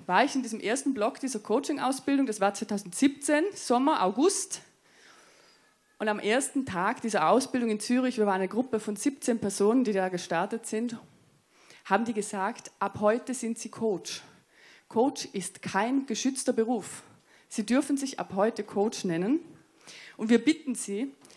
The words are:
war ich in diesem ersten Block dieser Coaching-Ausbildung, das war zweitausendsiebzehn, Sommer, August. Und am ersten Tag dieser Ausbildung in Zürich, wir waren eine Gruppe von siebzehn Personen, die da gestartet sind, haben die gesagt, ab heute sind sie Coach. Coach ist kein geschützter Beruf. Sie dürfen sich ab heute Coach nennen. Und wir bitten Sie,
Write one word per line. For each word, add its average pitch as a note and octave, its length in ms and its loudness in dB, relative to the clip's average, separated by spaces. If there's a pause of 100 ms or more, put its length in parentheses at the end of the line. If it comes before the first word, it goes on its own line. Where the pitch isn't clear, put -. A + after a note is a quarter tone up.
war F#3 180 4
ich C#4 120 0
in C4 80 0
diesem A3+ 160 -6
ersten C4 340 -2
Block G#3+ 260 -2
dieser B3+ 200 -6
Coaching-Ausbildung, C4+ 880 0
das G#3+ 120 -4
war G3 140 4
zweitausendsiebzehn, C4+ 920 0 (100)
Sommer, C4 480 2
August. A#3+ 580 0 (1400)
Und G#3+ 100 -4
am G#3 120 0
ersten B3+ 460 0
Tag G3 360 -2
dieser G3+ 260 2
Ausbildung A#3+ 420 2
in G#3+ 100 0
Zürich, B3 380 0
wir G#3+ 80 4
waren G3 100 6
eine F#3+ 120 0
Gruppe A3 320 0
von G#3+ 160 -6
siebzehn B3 440 0
Personen, G#3 440 4
die G#3+ 100 0
da F#3 160 2
gestartet F3+ 560 -2
sind, A3+ 320 -4 (880)
haben G#3+ 200 2
die A#3 80 -4
gesagt, G#3 640 -4
ab G3+ 200 -4
heute A3 340 2
sind A#3 240 -6
sie - 120 -12
Coach. G#3+ 520 -4 (680)
Coach C4 460 0
ist - 300 -8
kein A#3+ 420 0
geschützter B3+ 480 -2
Beruf. A3+ 480 -2 (480)
Sie G#3+ 160 -4
dürfen C4+ 320 2
sich C4+ 220 -6
ab - 160 -6
heute G#3 280 0
Coach G#3 400 -2
nennen. F#3+ 360 0 (800)
Und A3 120 -6
wir A#3 140 6
bitten C#4+ 320 -2
Sie, A3 360 -6 (260)